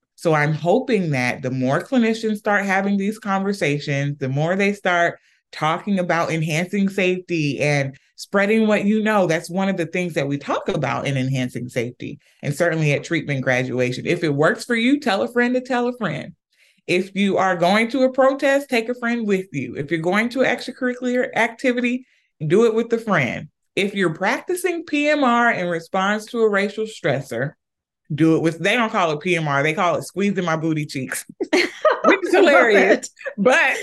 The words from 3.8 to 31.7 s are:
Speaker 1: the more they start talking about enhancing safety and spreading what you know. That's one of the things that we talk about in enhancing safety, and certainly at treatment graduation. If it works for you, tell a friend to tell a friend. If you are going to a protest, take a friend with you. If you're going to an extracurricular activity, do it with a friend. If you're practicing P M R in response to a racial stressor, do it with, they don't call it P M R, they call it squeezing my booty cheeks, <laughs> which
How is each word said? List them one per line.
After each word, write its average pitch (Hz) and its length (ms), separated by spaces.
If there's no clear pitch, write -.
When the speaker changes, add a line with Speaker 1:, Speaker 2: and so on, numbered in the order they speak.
Speaker 1:
the 135 120
more 156 260
they 202 160
start 175 460
talking 175 460
about 165 340
enhancing 170 560
safety 180 720
and 139 340
spreading 214 500
what 208 200
you 214 160
know. 208 240
That's 170 240
one 190 180
of 190 80
the 165 100
things 175 280
that 143 120
we 143 120
talk 381 300
about 135 380
in 135 100
enhancing 127 520
safety, 117 500
and 143 120
certainly 160 380
at 139 120
treatment 143 380
graduation. 127 640
If 170 180
it 147 100
works 175 300
for 240 100
you, 247 240
tell 214 240
a 233 80
friend 240 240
to 254 60
tell 247 260
a 247 100
friend. 175 380
If 180 280
you 190 220
are 185 180
going 196 360
to 269 120
a 262 100
protest, 277 560
take 233 200
a 247 60
friend 233 320
with 190 260
you. - 240
If 143 140
you're 165 100
going 202 300
to 262 100
an - 160
extracurricular 247 800
activity, 247 720
do 185 200
it 226 100
with 226 180
a 226 60
friend. 151 500
If 196 180
you're 180 200
practicing 330 680
P 294 240
M 302 140
R 240 300
in 180 160
response 190 580
to 233 140
a 220 80
racial 202 380
stressor, 139 640
do 160 240
it 143 60
with, 160 160
they 196 160
don't 220 160
call 175 220
it 147 80
P 175 160
M 156 100
R, 139 160
they 156 120
call 175 220
it 147 60
squeezing 185 420
my 160 120
booty 156 280
cheeks, 135 480
<laughs> - 60
which - 220